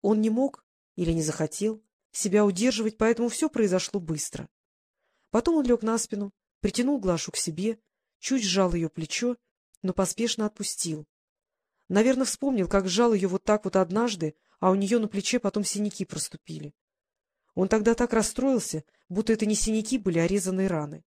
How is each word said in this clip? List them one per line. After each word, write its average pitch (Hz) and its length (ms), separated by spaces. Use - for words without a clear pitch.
Он 214 200
не 220 80
мог, 254 340
или 170 160
не 165 120
захотел, 180 600
себя 208 340
удерживать, 214 520
поэтому 226 320
все 302 200
произошло 196 500
быстро. 160 480
Потом 330 240
он 285 100
лег 240 160
на 226 160
спину, 202 340
притянул 247 380
Глашу 180 320
к - 60
себе, 185 420
чуть 262 240
сжал 185 300
ее 165 160
плечо, 240 460
но 185 120
поспешно 214 520
отпустил, 165 600
Наверно, 247 340
вспомнил, 247 440
как 190 200
сжал 226 260
ее 190 140
вот 185 160
так 214 220
вот 190 100
однажды, 185 600
а 185 120
у 190 40
нее 196 240
на 220 80
плече 202 320
потом 202 240
синяки 202 420
проступили. 151 680
Он 185 120
тогда 220 280
так 240 180
расстроился, 226 680
будто 214 240
это 220 120
не 214 100
синяки 220 420
были, 185 220
а 170 80
резаные 190 400
раны. 156 420